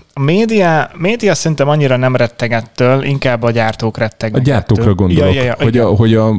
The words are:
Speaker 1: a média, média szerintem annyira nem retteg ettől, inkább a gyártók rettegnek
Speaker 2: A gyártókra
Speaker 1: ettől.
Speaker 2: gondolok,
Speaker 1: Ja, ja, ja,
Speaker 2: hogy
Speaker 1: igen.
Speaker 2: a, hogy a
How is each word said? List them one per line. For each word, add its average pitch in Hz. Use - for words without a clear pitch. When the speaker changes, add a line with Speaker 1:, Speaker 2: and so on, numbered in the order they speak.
Speaker 1:
a 143
média, 175
média 202
szerintem 143
annyira 143
nem 127
retteg 120
ettől, 127
inkább 131
a 117
gyártók 110
rettegnek 110
Speaker 2:
A -
gyártókra 113
Speaker 1:
ettől. 98
Speaker 2:
gondolok, 90
Speaker 1:
Ja, -
ja, -
ja, 120
Speaker 2:
hogy 113
Speaker 1:
igen. 117
Speaker 2:
a, 92
hogy 110
a 110